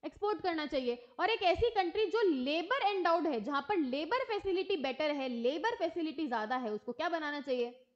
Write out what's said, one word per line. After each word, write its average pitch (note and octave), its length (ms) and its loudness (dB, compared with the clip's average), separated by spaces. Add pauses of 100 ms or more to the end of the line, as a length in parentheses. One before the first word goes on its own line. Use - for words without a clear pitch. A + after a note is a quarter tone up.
Export G4 360 -2
करना E4 240 0
चाहिए। B3+ 300 0 (240)
और F4+ 100 4
एक A4+ 140 0
ऐसी F#4+ 260 4
country G#4 360 2
जो G4 160 2
labor E4 640 2
एंडाउड F4 420 2
है, B3 140 0
जहां C#4 200 -2
पर G4+ 160 0
labor D#4 460 0
facility G4 540 0
better C4+ 340 -2
है, C4+ 160 -2
labor C#4 480 0
facility E4 520 -2
ज्यादा A#3 300 -2
है, A#3 140 -2
उसको G#3+ 220 -6
क्या E4 160 -2
बनाना D4+ 320 -4
चाहिए? B3 440 -2 (100)